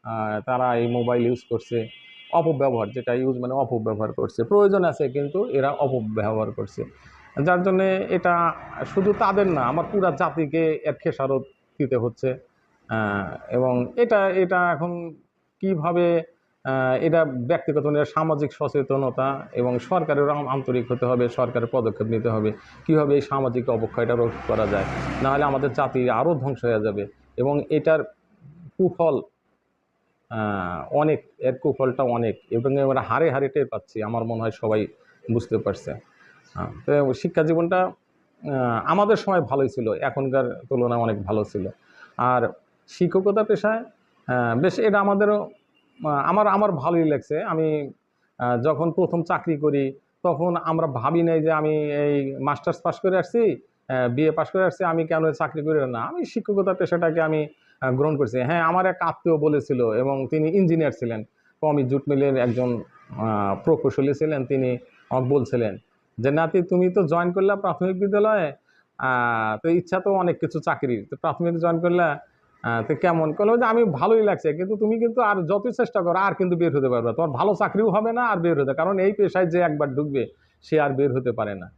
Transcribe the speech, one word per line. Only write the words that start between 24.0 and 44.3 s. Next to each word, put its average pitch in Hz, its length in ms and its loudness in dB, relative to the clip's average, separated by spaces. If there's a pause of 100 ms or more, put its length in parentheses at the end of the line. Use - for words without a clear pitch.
রোধ 117 160 2 (160)
করা 107 200 0
যায়, 101 160 0 (400)
নাহলে 139 200 2
আমাদের 139 300 0
জাতি 127 360 0
আরও 139 260 2
ধ্বংস 131 300 -6
হয়ে 110 160 2
যাবে। 101 260 -2 (300)
এবং 143 320 0
এটার 156 340 2 (720)
কুফল, 170 440 2 (1120)
আহ, 98 640 -4
অনেক, 151 240 2 (180)
এর 127 200 -2
কুফলটা 131 460 -2
অনেক, 117 320 0 (160)
এবং 131 260 0
আমরা 135 240 2
হারে 127 300 0
হারে 135 160 0
টের 135 200 -2
পাচ্ছি, 107 360 -8
আমার 113 200 -4
মনে 113 180 -4
হয় 113 100 -2
সবাই 107 360 -2 (440)
বুঝতে 113 260 0
পারছে। - 340 -4 (640)
আহ, 90 160 -6 (140)
তো 139 280 2
শিক্ষা 170 300 -2
জীবনটা, 170 420 2
আহ, - 1000 -4
আমাদের 202 300 4
সময় 185 260 0
ভালোই 135 280 0
ছিল, 110 240 -2
এখনকার 135 520 -2 (240)
তুলনায় 120 320 0
অনেক 107 220 -2
ভালো 107 200 -2
ছিল। 95 240 -6 (500)
আর 123 240 2 (460)
শিক্ষকতা 190 560 0
পেশায়, 214 360 0
আহ, 123 800 -4